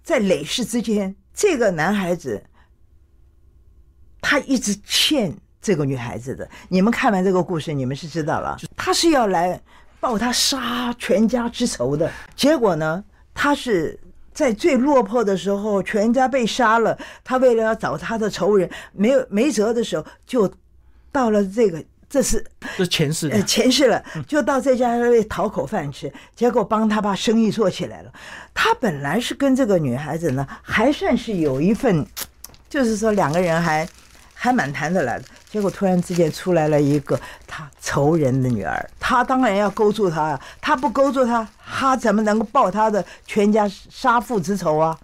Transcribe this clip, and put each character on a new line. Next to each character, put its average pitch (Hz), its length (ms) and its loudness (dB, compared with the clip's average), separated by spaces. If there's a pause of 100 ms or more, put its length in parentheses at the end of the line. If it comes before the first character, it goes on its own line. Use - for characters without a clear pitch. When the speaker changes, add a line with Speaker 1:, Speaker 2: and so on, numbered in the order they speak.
Speaker 1:
在 285 160 0
累 180 240 2
世 220 220 -4
之 233 160 -2
间， 202 340 -2 (180)
这 370 240 2
个 220 140 2
男 170 220 0
孩 175 220 0
子， 123 280 -8 (1800)
他 - 180 0
一 254 200 0
直 196 160 -2 (100)
欠 233 500 0 (260)
这 196 140 0
个 147 100 0
女 135 100 -2
孩 120 220 -8
子 127 180 -10
的。 95 120 -12 (200)
你 185 140 2
们 220 100 4
看 240 200 2
完 185 120 0
这 190 80 2
个 180 100 2
故 165 180 -2
事， 156 140 -6
你 135 120 -2
们 135 100 -4
是 160 120 -14
知 160 140 -6
道 147 180 -2
了。 71 180 -6 (180)
他 - 180 -2
是 339 180 2
要 247 160 4
来 180 320 0 (400)
报 240 180 -2
他 240 140 -2
杀 240 680 -4
全 208 280 2
家 240 200 -2
之 240 180 -4
仇 139 300 -2
的。 156 160 -2 (240)
结 294 220 4
果 208 180 2
呢， 156 280 -2 (300)
他 285 220 2
是 190 420 -2 (360)
在 277 180 0
最 285 240 2
落 262 260 4
魄 220 220 0
的 196 140 0
时 175 120 -4
候， 202 320 0
全 220 320 0
家 262 140 4
被 247 180 0
杀 226 340 2
了， 196 180 2 (260)
他 254 140 -4
为 247 180 4
了 226 80 0
要 220 100 0
找 165 240 -4
他 180 200 -6
的 214 120 -2
仇 190 260 0
人， 175 140 2 (220)
没 208 180 0
有， 269 200 2
没 233 220 0
辙 214 220 0
的 226 100 -2
时 175 140 -6
候， 156 80 -6 (220)
就 214 240 2 (600)
到 254 180 2
了 208 160 2
这 202 240 2
个， 160 140 -6 (260)
这 269 120 2
是 - 240 0 (320)
Speaker 2:
这 185 80 0
前 156 260 0
世 160 180 -2
的。 214 60 -2
Speaker 1:
呃， 202 80 4
前 247 280 2
世 262 160 4
了， 202 160 2 (120)
Speaker 2:
嗯。 151 100 -8
Speaker 1:
就 294 180 0
到 269 160 0
这 262 160 2
家 240 220 0 (320)
讨 175 180 -2
口 160 180 -4
饭 147 260 -6
吃， 139 200 -10 (240)
结 240 160 2
果 233 120 2
帮 220 260 0
他 214 120 0
把 202 140 0
生 226 240 2
意 220 100 4
做 196 200 2
起 165 160 -6
来 104 160 -14
了。 107 120 -20 (400)
他 453 220 2
本 156 260 -2
来 143 160 -2
是 247 160 -4
跟 269 220 2
这 262 100 4
个 196 140 2
女 127 160 0
孩 147 220 -6
子 165 140 -2
呢， 135 140 -2 (160)
还 233 300 2
算 302 260 0
是 208 200 -4
有 147 240 0
一 190 120 4
份， 190 320 2 (640)
就 285 140 0
是 220 140 0
说 220 160 0
两 165 180 2
个 170 80 0
人 170 220 0
还， 160 260 0 (460)
还 247 200 -2
蛮 147 180 0
谈 151 220 -4
得 185 100 2
来 113 160 -4
的。 120 60 -16 (240)
结 214 100 -4
果 196 100 0
突 180 140 -6
然 185 160 4
之 180 140 -4
间 170 180 2
出 - 220 -2
来 156 140 2
了 151 120 2
一 147 200 2
个 135 200 -4 (280)
他 151 200 -14 (140)
仇 151 340 2
人 135 280 2
的 127 40 0
女 113 140 0
儿， 62 260 -6 (120)
他 247 240 0
当 262 180 0
然 208 140 2
要 202 160 2
勾 214 200 2
住 208 160 0
她 160 140 -2
啊， 156 200 -2 (200)
他 294 140 0
不 277 120 -2
勾 269 240 2
住 254 140 2
她， 233 220 -2 (180)
他 262 320 0
怎 233 160 0
么 214 80 2
能 214 160 2
够 226 140 0
报 240 180 4
他 214 180 0
的 208 160 0 (220)
全 208 260 2
家 208 160 4
杀 233 520 0
父 233 200 -2
之 175 160 -2
仇 165 220 0
啊？ 160 260 2